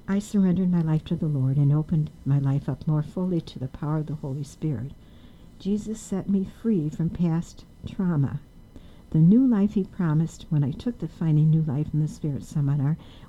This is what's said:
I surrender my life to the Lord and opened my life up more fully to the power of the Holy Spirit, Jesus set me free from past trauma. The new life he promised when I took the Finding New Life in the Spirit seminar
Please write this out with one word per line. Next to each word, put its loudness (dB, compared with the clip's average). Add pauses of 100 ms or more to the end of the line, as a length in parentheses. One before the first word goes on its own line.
I 0
surrender 2
my 2
life 0
to -2
the -2
Lord 0
and 6
opened 0 (140)
my 2
life 0
up -6
more 2
fully -2
to -10
the -6
power -4
of -4
the -8
Holy -8
Spirit, -6 (640)
Jesus -4
set -6
me 2
free -2
from -2
past -2 (240)
trauma. 0 (680)
The 2
new 8
life 2
he 0
promised -2
when 2
I 0
took -6
the -6
Finding 2
New 4
Life -2
in 0
the 0
Spirit -6
seminar 0 (300)